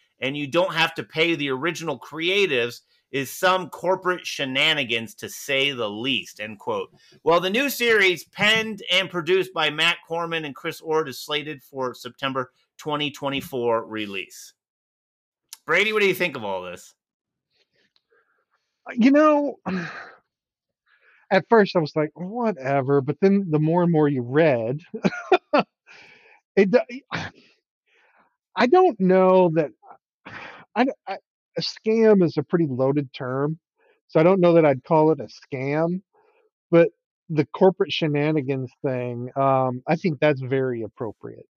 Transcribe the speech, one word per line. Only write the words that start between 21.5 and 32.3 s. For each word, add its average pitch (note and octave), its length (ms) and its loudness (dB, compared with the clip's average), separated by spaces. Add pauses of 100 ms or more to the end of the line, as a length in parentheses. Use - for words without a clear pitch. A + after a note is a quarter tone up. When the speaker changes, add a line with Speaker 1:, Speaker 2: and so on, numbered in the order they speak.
Speaker 2:
I F3+ 60 4
was D3 160 -2
like, D3+ 180 0
"Whatever," C#3+ 880 -2
but C#3 200 -2
then G3 300 2
the D3+ 80 2
more D#3+ 240 2
and F3 80 2
more D3+ 180 4
you C3+ 140 -2
read, C3 600 0 (680)
<laughs> C#4+ 120 2 (920)
it G3 160 4
do-, A#3 100 4 (1700)
I A#3+ 140 2
don't F4+ 320 6
know F#3 540 6
that, D#3 160 0 (1040)
I, B3 120 2 (200)
I, - 120 -8 (380)
a E3 40 -4
scam A3 640 4
is D#3 120 0